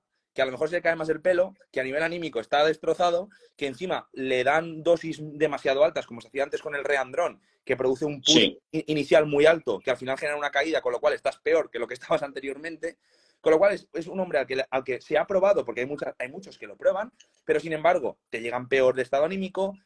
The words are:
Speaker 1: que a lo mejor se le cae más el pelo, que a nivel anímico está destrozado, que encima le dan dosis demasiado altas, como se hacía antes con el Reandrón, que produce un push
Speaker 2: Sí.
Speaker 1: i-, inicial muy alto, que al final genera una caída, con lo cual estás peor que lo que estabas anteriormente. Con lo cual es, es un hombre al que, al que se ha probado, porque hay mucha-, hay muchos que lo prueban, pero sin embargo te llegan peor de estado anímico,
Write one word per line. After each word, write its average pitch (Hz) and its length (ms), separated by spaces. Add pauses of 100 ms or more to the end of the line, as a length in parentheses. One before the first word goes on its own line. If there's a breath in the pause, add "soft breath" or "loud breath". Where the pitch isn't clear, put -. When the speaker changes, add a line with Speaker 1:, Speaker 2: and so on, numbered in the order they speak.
(340)
Speaker 1:
que - 80
a 135 40
lo 131 60
mejor 127 160
se 165 80
le 175 60
cae 165 160
más 156 100
el 156 140
pelo, 180 320 (180)
que - 80
a 131 60
nivel 139 180
anímico 165 380
está 143 240
destrozado, 170 640 (260 soft breath)
que 143 120
encima 139 440
le 131 320
dan 160 400
dosis 160 380
demasiado 147 640
altas, 147 200
como 117 140
se 113 80
hacía 135 160
antes 147 180
con 151 140
el 139 80
Reandrón, 139 560 (240)
que 127 140
produce 131 260
un 147 180
push 156 120
Speaker 2:
Sí. 117 260 (120)
Speaker 1:
i-, 156 160
inicial 156 380
muy 147 200
alto, 156 340
que - 120
al 120 60
final 131 200
genera 147 200
una 147 140
caída, 147 300
con 123 100
lo 120 80
cual 147 140
estás - 240
peor 151 340
que 117 80
lo 117 80
que 120 60
estabas 147 300
anteriormente. 143 720 (420)
Con 160 140
lo 160 40
cual 196 160
es, - 200
es 165 120
un 185 140
hombre 170 180
al 131 80
que, 131 240
al 131 140
que 127 180
se - 160
ha 165 80
probado, 190 400
porque 117 160
hay 127 60
mucha-, 143 320
hay 127 100
muchos 170 300
que 110 80
lo 98 100
prueban, 190 340 (320)
pero 151 160
sin 160 140
embargo 156 460 (100)
te 120 100
llegan 120 300
peor 131 260
de 139 60
estado 139 240
anímico, 190 500 (100)